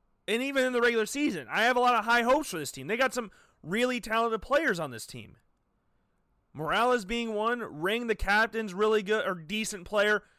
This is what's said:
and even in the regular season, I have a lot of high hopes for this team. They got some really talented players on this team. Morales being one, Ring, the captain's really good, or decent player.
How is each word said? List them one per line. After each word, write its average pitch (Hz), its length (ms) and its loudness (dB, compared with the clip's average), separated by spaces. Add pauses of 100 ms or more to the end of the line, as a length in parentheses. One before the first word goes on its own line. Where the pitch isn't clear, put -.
(260)
and 226 160 0
even 269 220 0
in 254 80 0
the 240 80 0
regular 233 260 2
season, 214 440 -2
I 180 120 0
have 247 140 4
a 247 40 2
lot 247 140 4
of 214 100 2
high 233 180 4
hopes 277 280 4
for 180 80 -6
this 139 140 -6
team. - 160 -10
They 214 80 0
got 254 180 0
some 233 160 -4 (320)
really 240 380 0
talented 226 420 0
players 262 380 0
on 143 100 -6
this 113 160 -12
team. 113 300 -16 (1160)
Morales 202 520 2
being 233 300 -4
one, 233 260 0
Ring, 196 460 -4
the 220 80 0
captain's 220 580 0
really 214 300 2
good, 214 240 0
or 190 80 0
decent 175 500 -6
player. 208 380 2 (160)